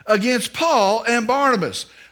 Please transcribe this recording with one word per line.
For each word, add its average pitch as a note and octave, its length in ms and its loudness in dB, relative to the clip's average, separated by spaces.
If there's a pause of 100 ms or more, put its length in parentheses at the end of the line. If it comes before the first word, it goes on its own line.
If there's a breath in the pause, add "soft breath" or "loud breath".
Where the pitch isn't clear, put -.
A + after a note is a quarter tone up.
against A3 440 0
Paul A3+ 560 2
and A#3 200 0
Barnabas. B3 580 0 (260 loud breath)